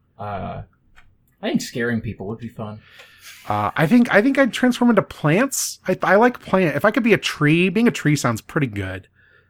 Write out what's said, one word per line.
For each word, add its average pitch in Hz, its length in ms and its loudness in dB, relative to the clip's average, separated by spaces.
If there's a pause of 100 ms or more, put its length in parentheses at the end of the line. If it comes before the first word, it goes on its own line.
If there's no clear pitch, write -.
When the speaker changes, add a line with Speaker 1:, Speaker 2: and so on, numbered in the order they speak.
(180)
Speaker 1:
uh, 101 460 -10 (800)
I 202 80 -6
think 302 120 -2
scaring 117 400 -4
people 101 260 -10
would 113 120 -8
be 117 100 -12
fun. 110 320 -14 (680)
Speaker 2:
Uh, 104 280 -2
I 156 120 2
think, 240 260 4
I 202 80 6
think 277 160 0
I'd 277 160 2
transform 240 360 0
into 202 120 4
plants. - 840 -2
I, 185 160 0
I 170 140 4
like 247 240 2
plant. 185 340 0
If 143 100 0
I 220 60 2
could 226 120 0
be 220 100 2
a 165 40 6
tree, 165 520 2
being 220 180 2
a - 40 2
tree 151 240 0
sounds 117 260 -2
pretty 147 260 -2
good. 95 400 -8 (420)